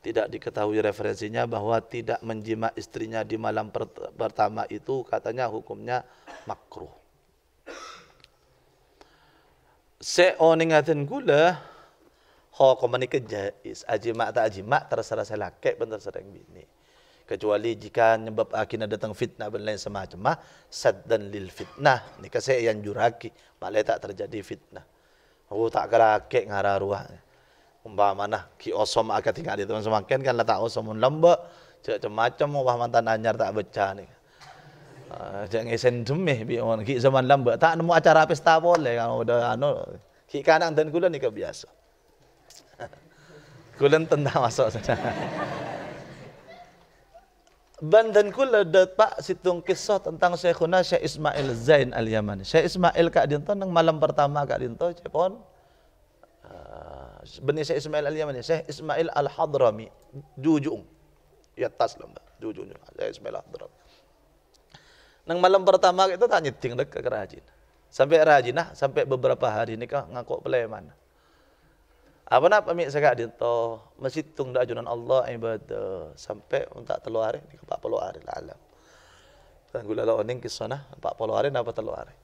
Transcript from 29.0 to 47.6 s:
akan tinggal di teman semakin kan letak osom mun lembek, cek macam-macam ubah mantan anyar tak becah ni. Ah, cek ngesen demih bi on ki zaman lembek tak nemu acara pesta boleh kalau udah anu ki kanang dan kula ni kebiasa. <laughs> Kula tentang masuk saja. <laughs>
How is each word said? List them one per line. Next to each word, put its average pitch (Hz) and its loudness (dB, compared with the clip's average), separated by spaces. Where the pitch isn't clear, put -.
akan 104 -2
tinggal 147 -6
di 101 -4
teman 107 -4
semakin 110 0
kan 131 0
letak 110 2
osom 110 -4
mun 107 -4
lembek, 156 6
cek 107 -6
macam-macam 127 -2
ubah 127 2
mantan 117 0
anyar 110 0
tak 104 -2
becah 98 -4
ni. 95 -18
Ah, 98 -12
cek 113 -4
ngesen 120 0
demih 135 -2
bi 117 -4
on 113 -2
ki 123 -4
zaman 131 4
lembek 120 4
tak 165 4
nemu 170 2
acara 160 8
pesta 160 4
boleh 160 4
kalau 117 -2
udah 117 2
anu 131 -2
ki 147 -8
kanang 160 4
dan 156 0
kula 170 0
ni 135 -6
kebiasa. 107 -6
<laughs> - -20
Kula 143 6
tentang 147 0
masuk 113 2
saja. 110 -2
<laughs> - -6